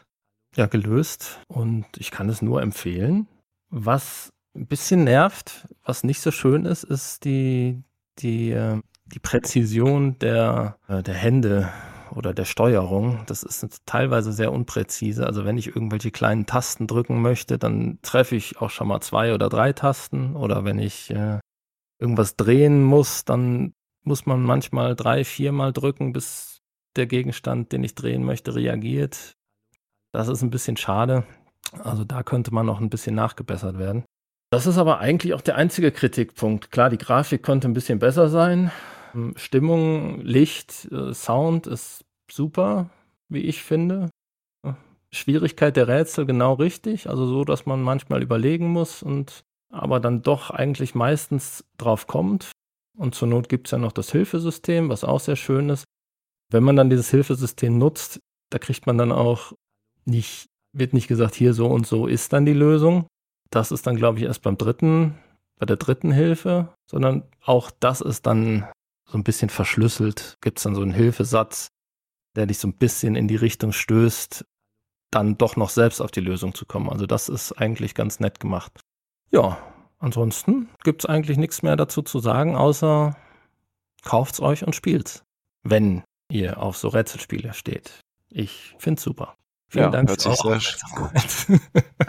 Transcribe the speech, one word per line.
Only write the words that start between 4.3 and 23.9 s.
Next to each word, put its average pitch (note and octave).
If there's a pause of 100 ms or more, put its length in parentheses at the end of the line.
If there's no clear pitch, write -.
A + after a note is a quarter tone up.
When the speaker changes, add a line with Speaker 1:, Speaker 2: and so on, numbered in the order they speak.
Speaker 1:
ein A#2+
bisschen E3
nervt, C#3 (180)
was -
nicht C3
so E3
schön D3+
ist, F3
ist -
die, C3 (360)
die, A#2
äh, A2 (260)
die -
Präzision B2+
der, A2+ (120)
äh, F#2+
der F#2+
Hände G2+ (400)
oder -
der F#2+
Steuerung. A2
Das G#2+
ist -
teilweise A#2+
sehr A2
unpräzise. A2+
Also G#2
wenn G#2+
ich A2+
irgendwelche A2
kleinen G#2+
Tasten -
drücken A#2+
möchte, B2
dann A2+
treffe B2
ich -
auch G#2+
schon -
mal G2+
zwei A2+
oder G#2
drei B2+
Tasten. C3+
Oder G#2
wenn G2+
ich, -
äh, G#2+ (600)
irgendwas A2+
drehen C#3
muss, C#3
dann B2 (300)